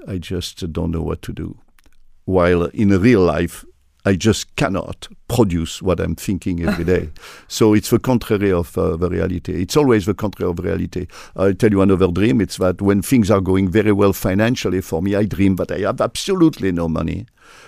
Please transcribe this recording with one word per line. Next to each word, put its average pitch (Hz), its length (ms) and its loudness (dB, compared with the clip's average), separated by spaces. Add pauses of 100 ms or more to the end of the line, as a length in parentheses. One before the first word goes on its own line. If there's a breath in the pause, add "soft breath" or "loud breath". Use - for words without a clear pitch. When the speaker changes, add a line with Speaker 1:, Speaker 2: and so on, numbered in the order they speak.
Speaker 1:
I 95 100 -6
just 87 540 -8
don't 85 180 -4
know 82 120 -4
what 80 200 -6
to - 100 -12
do. 85 240 -10 (680)
While 87 400 2
in 101 240 0 (120)
real 110 200 6
life, 85 440 0 (400)
I 98 120 2
just - 400 0
cannot - 500 -4 (220)
produce 87 520 0
what 87 200 0
I'm 85 160 -2
thinking 87 500 -4
every 85 180 -2
day. 87 260 0 (180)
Speaker 2:
<laughs> - 180 -20
Speaker 1:
So 110 260 4
it's 107 180 2
the 117 100 4
contrary 107 500 0
of, 87 260 -2
uh, 87 200 -2
the 87 120 -2
reality. 90 440 -4 (100)
It's 95 140 -2
always 117 300 4
the 101 80 0
contrary 92 360 -6
of 85 80 -6
reality. 87 480 -6 (300 loud breath)
I'll 98 180 2
tell 107 160 2
you 98 120 4
another 95 260 4
dream. 104 320 0
It's 90 160 -4
that 92 260 0
when 101 180 2
things 107 300 2
are 98 100 4
going 95 300 0
very 104 220 2
well 101 200 4
financially 101 680 -2
for 82 220 -6
me, 98 120 -2
I 101 100 2
dream 98 320 0
that 87 140 -4
I 82 100 -6
have 101 200 -2
absolutely 160 720 0
no 85 160 -2
money. 82 380 -4 (420 loud breath)